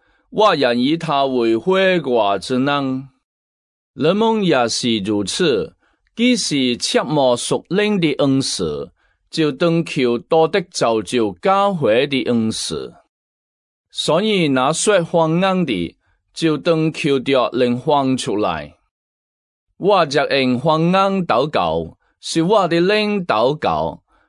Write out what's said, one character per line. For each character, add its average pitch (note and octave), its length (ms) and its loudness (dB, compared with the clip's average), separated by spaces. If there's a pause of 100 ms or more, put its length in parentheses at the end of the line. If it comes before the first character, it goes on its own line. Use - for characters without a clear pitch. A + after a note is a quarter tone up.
(300)
我 G3+ 260 2
也 B2 180 2
以 C3 220 2
他 D#3 280 -2
为 A#2 320 2
悔 F#3 440 2
过 A2+ 360 2
之 B2+ 220 -4
人。 C3+ 500 -4 (840)
你 D3+ 200 0
们 A3 300 0
也 C3 260 2
是 A2+ 300 -2
如 G#2 240 -2
此， G#2 540 -2 (400)
既 B3 180 2
是 C3 420 -2
切 - 240 -2
莫 B2+ 360 2
属 - 320 -4
灵 G#3 320 0
的 D#3+ 140 0
恩 C3+ 260 0
赐， D2+ 520 -6 (380)
就 D3+ 220 -2
当 E3 320 0
求 A#2+ 340 0
多 D#3+ 300 2
得 F#3+ 220 -2
造 A2+ 320 0
就 A2 400 -2
教 G3 320 2
会 C3 320 2
的 C3+ 180 -2
恩 A2+ 260 0
赐。 C2+ 440 -8 (960)
所 D#3+ 320 -2
以 G3 260 0
那 C3 240 2
说 F3+ 320 2
谎 E3 340 0
言 F#3 280 0
的， F2+ 320 -6 (340)
就 D#3+ 240 0
当 D#3+ 340 0
求 C#3 300 0
着 B2 320 2
能 B2 260 0
放 C3+ 380 0
出 B2 200 -4
来。 E2 400 -4 (1000)
我 F#3 300 2
若 C#3 220 0
用 B2+ 300 0
谎 D#3 220 0
言 F#3+ 460 0
祷 F#3+ 200 2
告， E2 520 -2 (220)
是 - 220 -2
我 F#3+ 240 2
的 E3+ 140 0
灵 G#3 460 0
祷 A#2 280 2
告， D#2+ 480 -4 (260)